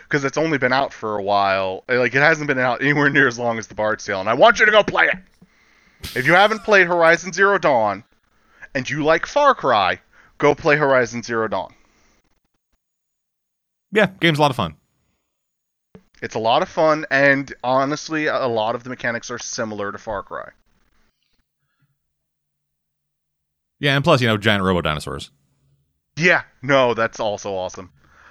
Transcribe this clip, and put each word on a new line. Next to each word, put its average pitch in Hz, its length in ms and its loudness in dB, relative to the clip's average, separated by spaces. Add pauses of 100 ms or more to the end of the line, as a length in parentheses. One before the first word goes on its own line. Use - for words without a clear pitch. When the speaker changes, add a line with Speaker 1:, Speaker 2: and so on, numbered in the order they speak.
Speaker 1:
'cause 143 160 -2
it's 135 120 -6
only 156 220 -2
been 123 120 0
out 135 220 -2
for 107 240 -8
a 101 60 -6
while. 98 680 -2
Like, 123 240 0
it 135 80 2
hasn't 151 240 0
been 139 140 -2
out 127 240 -2
anywhere 143 260 2
near 139 180 2
as 117 120 -4
long 117 180 -2
as 107 80 -8
the - 80 -20
Bard's 107 320 -4
Tale, 98 140 -4
and 98 100 -4
I 117 60 0
want 208 240 4
you 226 80 2
to 214 40 2
go 214 120 4
play 170 240 0
it! 185 100 -4 (1000)
If 131 120 -4
you 160 60 4
haven't 208 300 2
played 196 220 4
Horizon 170 480 2
Zero 196 240 2
Dawn, 113 460 0 (720)
and 131 120 -6
you 143 160 -4
like 160 220 2
Far 285 300 2
Cry, 98 440 0 (380)
go 143 160 4
play 147 220 0
Horizon 127 480 2
Zero 113 240 -2
Dawn. 98 260 -8 (2250)
Speaker 2:
Yeah, 196 280 2
game's 165 180 2
a 151 40 2
lot 147 100 4
of 123 60 -6
fun. 85 180 -4 (1500)
Speaker 1:
It's - 140 -8
a 120 40 -6
lot 117 220 2
of 190 80 -4
fun, 156 400 0
and 139 420 2 (120)
honestly, 143 640 -2
a 123 180 -2
lot 113 300 -2
of 117 80 -10
the 127 80 -12
mechanics 120 400 -8
are 117 80 -10
similar 104 520 -6
to 104 60 -12
Far 101 240 -8
Cry. - 300 -12 (3250)
Speaker 2:
Yeah, 143 160 0
and 139 80 0
plus, 147 180 4
you 120 60 2
know, 110 100 2
giant 101 260 2
robo 92 180 2
dinosaurs. 76 500 -6 (840)
Speaker 1:
Yeah, 170 260 2 (220)
no, 127 320 2
that's 113 240 -4
also 104 340 -6
awesome. 92 380 -10 (400)